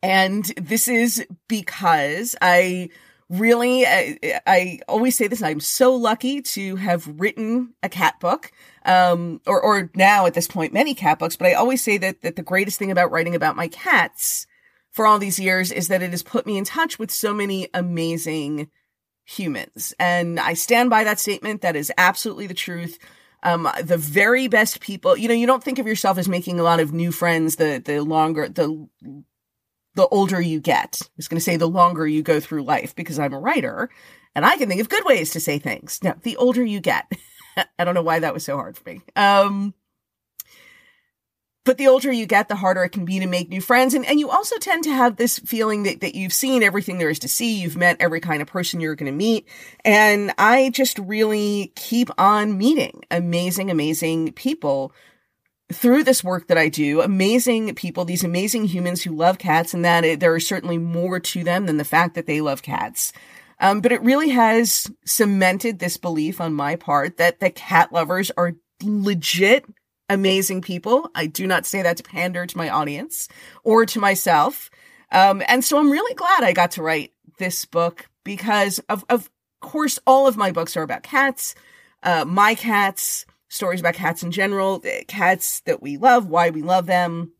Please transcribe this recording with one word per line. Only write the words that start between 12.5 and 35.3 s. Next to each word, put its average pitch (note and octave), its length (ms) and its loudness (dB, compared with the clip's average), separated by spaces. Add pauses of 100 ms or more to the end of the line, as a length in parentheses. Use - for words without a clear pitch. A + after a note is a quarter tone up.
thing G3 100 -4
about F3+ 220 2
writing E3+ 240 -2
about D#3 200 0
my E3+ 120 -4
cats - 800 -2 (440)
for A3 140 -2
all G#3+ 140 6
these G3 180 -4
years F#3 340 0
is E3+ 180 -4
that F#3 120 2
it F3+ 80 -6
has F3 140 -8
put - 240 -4
me G#3 100 -2
in G3 80 -4
touch D#4+ 320 -4
with A3 140 -8
so G#3 200 -4
many G3 440 -4
amazing D#3+ 960 -4 (540)
humans. - 760 -8
And F3 400 0
I E3+ 160 -2
stand A#3+ 340 2
by A3 140 4
that G#3 160 -2
statement. G#3 420 -6
That E3+ 140 -2
is D3+ 240 -6
absolutely F#3+ 480 0
the F3+ 80 -10
truth. E3+ 420 -10 (460)
Um, E3+ 260 0 (140)
the F3 120 2
very G3+ 520 2
best A3 320 2
people, - 360 0
you A3 120 -4
know, A#3 80 4
you A#3 100 2
don't A#3+ 180 2
think C4 140 -4
of B3+ 80 -2
yourself G3 320 0
as F3+ 100 -2
making F3 320 -4
a E3+ 40 2
lot E3+ 160 4
of D#3 140 0
new E3+ 180 -2
friends E3 460 0
the, D3 280 0
the D3 140 -2
longer, D#3 500 0
the, D#3 400 -4 (1040)
the F#3 140 4
older F#3+ 340 2
you D#3+ 180 -2
get. - 440 -2
I - 120 -16
was - 120 -12
gonna E3 140 -4
say E3+ 160 -2
the E3 120 0
longer F3 380 2
you D3+ 160 -2
go D3+ 160 2
through D3+ 240 -6
life C3+ 320 -4
because D#3 240 -8
I'm - 140 -2
a C3+ 60 -8
writer A#3 520 -4 (420)
and B3 140 2
I E4+ 100 4
can C#4 100 -2
think F#3+ 140 -2
of A3 80 -4
good G#4 160 -2
ways G#3 280 2